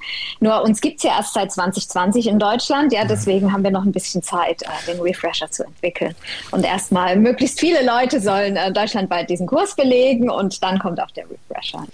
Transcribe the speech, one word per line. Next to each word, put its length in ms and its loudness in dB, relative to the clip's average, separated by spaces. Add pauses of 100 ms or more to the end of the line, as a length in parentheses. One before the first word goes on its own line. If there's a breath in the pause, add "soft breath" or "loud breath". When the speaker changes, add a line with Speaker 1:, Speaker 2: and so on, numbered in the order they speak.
(400 loud breath)
Speaker 1:
Nur 240 2
uns 160 2
gibt's 240 -2
ja 140 2
erst 160 -4
seit 180 -2
zwanzig 380 -4
zwanzig 380 2
in 120 4
Deutschland, 540 2
ja, 80 2
Speaker 2:
Ja. 60 0
Speaker 1:
deswegen 440 2
haben 120 0
wir 80 2
noch 120 0
ein 80 2
bisschen 320 -4
Zeit, 380 -2
äh, 320 -8
den 80 -8
Refresher 500 -4
zu 140 -6
entwickeln. 500 -6 (360 loud breath)
Und 120 0
erstmal 540 0
möglichst 420 2
viele 260 4
Leute 360 2
sollen, 340 2
äh, 160 0
deutschlandweit 580 -2
diesen 180 -2
Kurs 280 0
belegen 540 4
und 340 -2
dann 160 0
kommt 220 -4
auch 100 -6
der 180 -14
Refresher. 640 -12